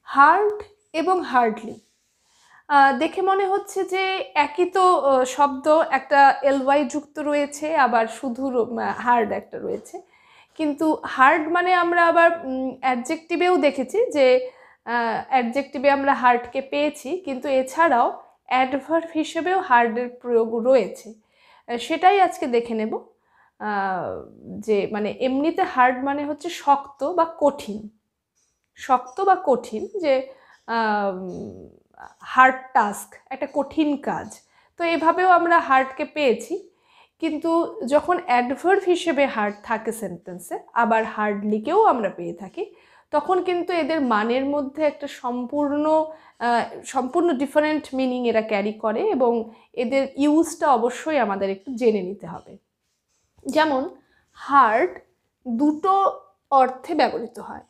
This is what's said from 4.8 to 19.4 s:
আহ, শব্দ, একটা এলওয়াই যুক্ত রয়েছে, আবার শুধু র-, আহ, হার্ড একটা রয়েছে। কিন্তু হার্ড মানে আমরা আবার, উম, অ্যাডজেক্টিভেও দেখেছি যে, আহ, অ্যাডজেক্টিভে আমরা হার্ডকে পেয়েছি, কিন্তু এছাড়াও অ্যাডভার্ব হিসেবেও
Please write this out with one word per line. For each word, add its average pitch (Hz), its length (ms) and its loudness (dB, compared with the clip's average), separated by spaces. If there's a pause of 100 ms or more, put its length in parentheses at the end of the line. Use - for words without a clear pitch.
আহ, 262 260 2
শব্দ, 269 420 -2 (240)
একটা 277 500 4
এলওয়াই 277 440 2
যুক্ত 294 340 -10
রয়েছে, 294 560 -2
আবার 240 320 2
শুধু 262 420 -6
র-, 233 300 -2
আহ, 202 180 -4
হার্ড 233 340 2
একটা - 280 -8
রয়েছে। 220 420 -10 (540)
কিন্তু 311 480 -2
হার্ড 302 440 4
মানে 349 260 2
আমরা 339 340 4
আবার, 339 220 6 (160)
উম, 262 360 -6
অ্যাডজেক্টিভেও 320 760 -2
দেখেছি 277 540 0
যে, 254 380 4 (360)
আহ, 233 440 -2
অ্যাডজেক্টিভে 262 600 0
আমরা 277 240 2
হার্ডকে 240 480 2
পেয়েছি, 285 560 -4
কিন্তু 262 300 -8
এছাড়াও 269 760 2 (220)
অ্যাডভার্ব 277 680 -2
হিসেবেও 330 460 -2